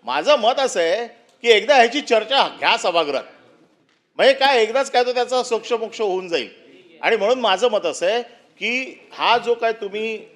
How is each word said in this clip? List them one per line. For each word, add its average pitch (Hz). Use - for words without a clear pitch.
माझं 156
मत 240
असं 254
आहे 185
की 233
एकदा 226
ह्याची 254
चर्चा 226
घ्या 170
सभागृहात, 165
म्हणजे 247
काय 269
एकदाच 247
काय 247
तो 247
त्याचा 247
सोक्षमोक्ष 220
होऊन 185
जाईल. 143
आणि 190
म्हणून 220
माझं 214
मत 196
असं 160
आहे 226
की -
हा 196
जो 233
काय 233
तुम्ही 220